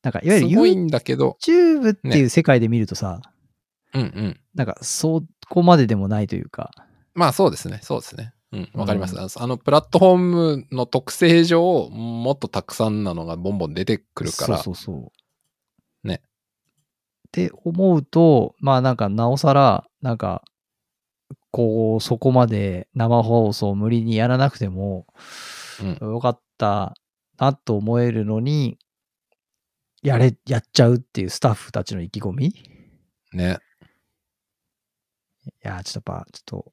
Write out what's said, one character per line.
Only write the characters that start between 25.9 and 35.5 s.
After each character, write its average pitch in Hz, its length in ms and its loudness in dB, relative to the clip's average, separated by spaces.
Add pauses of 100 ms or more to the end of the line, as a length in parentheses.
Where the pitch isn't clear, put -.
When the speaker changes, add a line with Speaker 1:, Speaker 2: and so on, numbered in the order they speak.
Speaker 2:
ん。 107 60 -6
Speaker 1:
よ 117 80 -6
か 123 100 0
っ 127 120 -4 (180)
た 101 340 -2 (460)
な 139 140 2
と 120 220 -4
思 107 260 0
え 120 100 0
る 110 120 -2
の 107 160 -2
に、 139 380 -2 (1300)
や 131 160 0
れ、 123 260 4
や 123 140 -2
っ - 120 -6
ち - 100 4
ゃ 120 80 8
う 123 80 6
っ - 20 -2
て - 220 -10
い 95 40 -4
う 90 60 -8
ス - 80 -12
タ 127 120 2
ッ - 40 0
フ - 160 -20
た 95 120 -6
ち 101 120 -10
の 92 60 -8
意 87 100 -10
気 104 100 -12
込 101 120 -6
み？ 143 200 -2 (800)
Speaker 2:
ね。 90 240 -2 (1900)
Speaker 1:
い - 20 -18 (140)